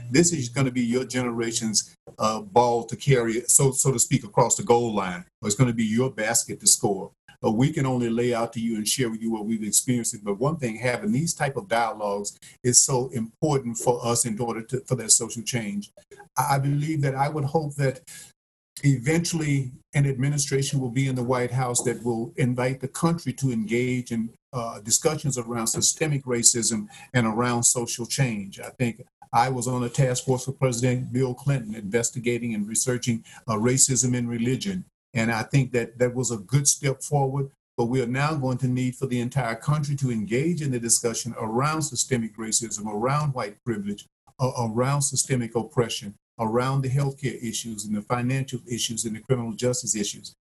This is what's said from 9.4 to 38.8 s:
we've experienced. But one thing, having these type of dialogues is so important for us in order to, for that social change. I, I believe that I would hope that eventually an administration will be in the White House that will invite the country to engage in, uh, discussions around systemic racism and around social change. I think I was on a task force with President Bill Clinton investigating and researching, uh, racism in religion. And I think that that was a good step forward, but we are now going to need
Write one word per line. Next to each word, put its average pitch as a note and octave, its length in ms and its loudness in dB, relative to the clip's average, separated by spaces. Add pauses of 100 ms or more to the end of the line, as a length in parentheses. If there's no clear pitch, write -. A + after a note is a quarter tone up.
we've A2 160 -2
experienced. A#2 600 -2
But G2+ 160 -4
one D3 200 0
thing, A2+ 180 -4
having A2 340 -2
these D#3 220 0
type C#3+ 240 -4
of G2+ 120 -8
dialogues G#2 680 -2 (240)
is B2 160 4
so C3 360 4
important A#2+ 640 0
for A#2+ 280 2
us A#2+ 200 2
in G#2+ 120 -2
order A#2 220 -4
to, A#2 200 -4
for - 160 -4
that A2 140 0
social A2+ 320 2
change. G#2 480 -4 (460)
I, C#3 200 2
I - 20 2
believe C#3+ 420 0
that C#3 140 0
I D3+ 160 0
would D3+ 140 -2
hope D3 320 -2
that C3+ 260 0 (840)
eventually C#3+ 880 2 (220)
an C#3+ 120 4
administration C#3 760 0
will B2+ 100 -2
be C3+ 180 2
in C3 60 -2
the B2+ 80 -2
White B2 280 2
House B2 340 0
that A2+ 200 -2
will A#2 320 -2
invite B2+ 440 0
the B2 80 -6
country E3+ 440 0
to C3+ 180 0
engage A#2+ 600 0
in, A2+ 160 -2 (240)
uh, A#2 280 -6
discussions B2+ 580 0
around A#2 300 -4
systemic C#3+ 560 0
racism A#2 640 2 (260)
and A#2+ 120 4
around A#2+ 360 2
social A#2 420 0
change. A2 560 -2
I - 80 -12 (100)
think A#2+ 240 -2 (300)
I B2 160 6
was B2 180 -2
on B2+ 160 0
a A#2+ 60 0
task B2+ 380 0
force B2+ 200 0
with C3+ 140 -8
President B2 500 0
Bill B2 220 0
Clinton A#2+ 420 -2
investigating A#2 800 -2
and G#2 140 -2
researching, A#2+ 560 0 (240)
uh, A2+ 60 0
racism B2 600 4
in A#2+ 140 -2
religion. A#2 560 -2 (280)
And A2+ 200 2
I A2 100 0
think B2+ 300 2
that A#2+ 260 -2
that B2 160 2
was A#2+ 160 -2
a A#2 60 -2
good B2+ 320 0
step - 340 0
forward, C#3 480 0 (260)
but A#2+ 100 2
we B2+ 140 0
are A#2 60 0
now C#3 280 0
going C3 240 0
to C3 100 0
need B2+ 260 0